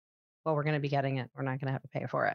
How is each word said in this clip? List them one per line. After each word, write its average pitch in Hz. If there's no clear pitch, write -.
"Well, 160
we're 147
gonna 151
be 143
getting 135
it. 120
We're 135
not 131
gonna 135
have 135
to 139
pay -
for 131